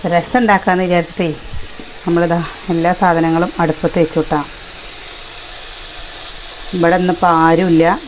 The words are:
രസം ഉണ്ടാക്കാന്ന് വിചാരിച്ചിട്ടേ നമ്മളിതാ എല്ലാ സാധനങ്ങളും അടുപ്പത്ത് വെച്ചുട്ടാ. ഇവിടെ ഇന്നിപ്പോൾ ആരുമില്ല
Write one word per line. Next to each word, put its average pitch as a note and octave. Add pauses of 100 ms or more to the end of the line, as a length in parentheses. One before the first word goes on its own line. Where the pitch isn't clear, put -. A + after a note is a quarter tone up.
(140)
രസം E3+
ഉണ്ടാക്കാന്ന് F#3+
വിചാരിച്ചിട്ടേ F3 (760)
നമ്മളിതാ E3+ (360)
എല്ലാ E3
സാധനങ്ങളും E3 (120)
അടുപ്പത്ത് D#3+
വെച്ചുട്ടാ. D#3 (2250)
ഇവിടെ F3
ഇന്നിപ്പോൾ F3+ (140)
ആരുമില്ല E3 (240)